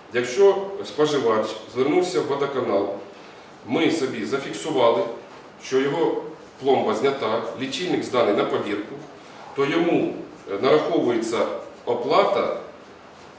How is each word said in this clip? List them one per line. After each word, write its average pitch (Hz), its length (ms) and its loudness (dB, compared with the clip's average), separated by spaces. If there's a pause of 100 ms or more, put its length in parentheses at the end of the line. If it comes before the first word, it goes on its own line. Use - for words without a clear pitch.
(140)
Якщо 185 540 4 (180)
споживач 120 600 2 (280)
звернувся 151 460 2
в - 60 2
водоканал, 127 680 0 (720)
ми 156 240 2
собі 117 340 -2
зафіксували, 135 760 0 (640)
що 131 160 0
його 147 440 0 (400)
пломба 117 320 2
знята, 117 460 0 (200)
лічильник 135 420 -2
зданий 113 320 2
на - 80 2
повірку, - 520 -4 (600)
то 139 100 2
йому, 165 480 2 (380)
е, - 100 -4
нараховується 123 840 2 (400)
оплата 139 720 2 (800)